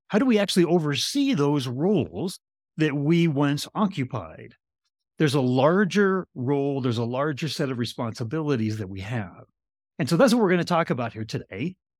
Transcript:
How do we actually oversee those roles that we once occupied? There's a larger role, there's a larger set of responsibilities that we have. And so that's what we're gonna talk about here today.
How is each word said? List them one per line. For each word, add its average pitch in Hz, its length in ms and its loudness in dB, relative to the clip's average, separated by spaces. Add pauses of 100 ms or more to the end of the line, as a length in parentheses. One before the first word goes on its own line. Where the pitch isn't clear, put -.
How 202 100 0
do 262 80 4
we 226 140 4
actually 196 260 2
oversee 170 720 0
those 143 320 2
roles 139 720 -2 (380)
that 156 180 0
we 165 320 2
once 143 480 0
occupied? 131 800 -6 (640)
There's 143 160 4
a 143 60 2
larger 175 920 4
role, 139 480 -2
there's 120 160 0
a 117 80 -2
larger 139 420 -4
set 139 220 -4
of 131 80 -4
responsibilities 117 1040 -4
that 95 100 -8
we 95 120 -10
have. 98 420 -8 (560)
And 131 100 -4
so 170 80 2
that's 233 160 6
what 247 80 2
we're 190 80 4
gonna 175 140 2
talk 170 260 0
about 123 240 -4
here 110 120 -8
today. 113 500 -8 (240)